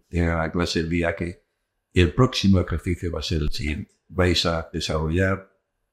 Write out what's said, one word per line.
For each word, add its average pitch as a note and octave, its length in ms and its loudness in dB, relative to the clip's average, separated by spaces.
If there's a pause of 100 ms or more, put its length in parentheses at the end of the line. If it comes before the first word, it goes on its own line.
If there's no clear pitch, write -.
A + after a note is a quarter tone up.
llegan E2+ 320 0
a D#2+ 100 -4
clase F2 300 -2
el E2 80 -4
día E2+ 260 0
que F2 300 -10 (480)
el F2 200 4
próximo G2+ 460 4
ejercicio E2+ 520 -4
va D#2+ 80 -6
a D#2 40 -8
ser E2 180 -2
el D2+ 80 0
siguiente. - 440 -6 (160)
Vais F2+ 360 2
a E2 280 -4
desarrollar E2+ 840 -2 (360)